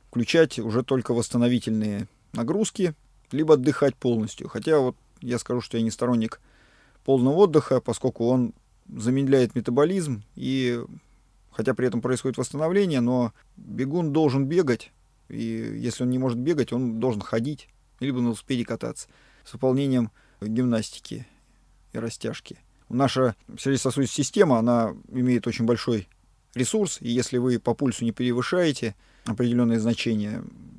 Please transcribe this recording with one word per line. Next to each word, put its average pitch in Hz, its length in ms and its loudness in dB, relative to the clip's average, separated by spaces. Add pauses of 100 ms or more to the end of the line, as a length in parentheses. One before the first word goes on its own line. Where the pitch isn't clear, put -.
(100)
включать 151 480 2
уже 113 240 -2
только 123 320 0
восстановительные 113 920 0 (240)
нагрузки, 185 640 -2 (380)
либо 156 220 6
отдыхать 139 420 4
полностью. 113 520 -2
Хотя 151 300 0
вот 127 180 2 (240)
я 120 180 -4
скажу, 123 220 -4
что - 160 -6
я 117 60 0
не 113 80 0
сторонник 120 500 -2 (640)
полного 135 320 4
отдыха, 156 440 4
поскольку 117 460 -2
он 123 260 2 (360)
замедляет 127 640 2
метаболизм, 139 680 0 (140)
и 131 440 -2 (680)
хотя 117 240 -2
при 127 120 0
этом 120 140 0
происходит 123 360 -2
восстановление, 160 640 0
но 120 320 2 (240)
бегун 147 560 -4
должен 139 340 2
бегать, 147 460 0 (360)
и 113 500 -8
если 120 260 -4
он 123 60 0
не 127 80 0
может 127 200 -2
бегать, 139 340 0
он 120 280 -2
должен 113 220 -2
ходить, 123 460 -4 (320)
либо 127 200 -2
на 120 60 2
велосипеде 120 380 -2
кататься - 440 -8 (360)
с - 80 -20
выполнением 131 580 0 (300)
гимнастики 113 880 -4 (640)
и 117 60 -8
растяжки. - 600 -10 (300)
Наша 127 460 2 (240)
сердечно-сосудистая 135 640 0
система, 156 340 4
она 117 360 2 (160)
имеет 123 360 0
очень 117 180 -2
большой 113 440 0 (460)
ресурс, 180 460 -2
и - 80 -8
если 123 300 0
вы 123 200 2
по 117 160 0
пульсу 120 300 -2
не 117 80 0
превышаете 127 800 0 (300)
определенные 117 560 2
значения, 107 640 -2 (340)